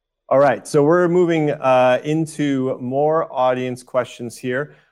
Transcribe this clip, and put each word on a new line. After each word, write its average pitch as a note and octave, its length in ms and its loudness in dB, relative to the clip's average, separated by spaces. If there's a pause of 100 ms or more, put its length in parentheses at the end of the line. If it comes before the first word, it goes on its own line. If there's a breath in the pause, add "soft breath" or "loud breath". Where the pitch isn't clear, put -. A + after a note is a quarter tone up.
(280)
All C3 100 2
right. C3 300 2
So D3 160 2
we're F3 240 4
moving, E3 420 2
uh, B2+ 540 2
into D3 760 -2
more C#3+ 540 -2
audience B2+ 500 -2
questions A#2+ 540 -6
here. C3+ 400 -6 (160 soft breath)